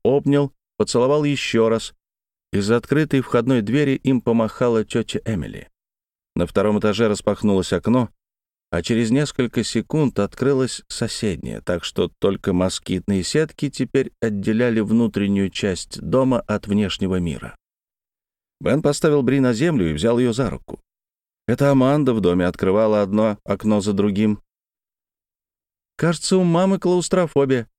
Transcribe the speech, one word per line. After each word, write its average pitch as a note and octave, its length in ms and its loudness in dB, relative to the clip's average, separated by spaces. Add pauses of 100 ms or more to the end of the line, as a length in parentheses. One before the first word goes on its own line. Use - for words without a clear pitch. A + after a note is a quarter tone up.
обнял, C#3+ 500 2 (240)
поцеловал C3 480 2
еще A#2 440 0
раз. A2+ 260 -2 (580)
Из G2 180 0
открытой C3+ 500 0
входной B2 420 2
двери C3+ 300 0 (100)
им B2+ 180 2
помахала A2+ 640 0
тетя - 400 -4
Эмили. - 440 -6 (640)
На F2 120 -2
втором G#2 340 0
этаже G#2+ 260 2
распахнулось G2+ 680 0
окно, A2+ 360 0 (640)
а E2+ 120 -4
через A#2 280 0
несколько B2+ 540 -2
секунд C3 560 -2
открылось B2+ 640 -2
соседнее, F2 760 -6
так F2 240 -4
что - 240 -2 (120)
только G2 320 0
москитные F#2 720 -2
сетки D3+ 440 -2
теперь C3+ 520 -2
отделяли A2 600 0
внутреннюю G2+ 680 0
часть - 500 -6
дома B2+ 400 2
от - 280 -4
внешнего G2 480 0
мира. D#2 400 -6 (1040)
Бен C3 200 0
поставил D3 420 2
Бри C3+ 180 2
на B2+ 140 2
землю A#2+ 360 0
и - 20 0
взял A2+ 260 0
ее B2 140 2
за A#2 180 -2
руку. - 300 -12 (680)
Это C#3 220 2
Аманда C3+ 440 2
в A2 60 0
доме F2+ 260 2
открывала G#2 560 2
одно G#2 420 0
окно G#2 360 0
за G2+ 120 -2
другим. G#2 480 0 (1600)
«Кажется, E3+ 400 0
у F#3 80 4
мамы F3+ 340 2
клаустрофобия», D#3+ 880 0 (100)